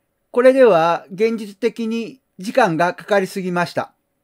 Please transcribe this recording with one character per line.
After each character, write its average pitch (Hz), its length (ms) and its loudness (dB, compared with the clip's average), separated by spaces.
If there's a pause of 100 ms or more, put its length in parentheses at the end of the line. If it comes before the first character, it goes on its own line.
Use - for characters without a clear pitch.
(320)
こ 240 120 0
れ 262 100 8
で 262 100 6
は 170 480 2
現 220 260 -2
実 202 180 -12
的 233 320 -4
に 226 340 -8 (160)
時 196 160 -12
間 196 240 2
が 175 160 0
か - 120 -16
か 202 140 0
り 190 60 -4
す 190 160 -10
ぎ 180 100 -6
ま 175 140 -2
し - 80 -14
た。 - 200 -8 (300)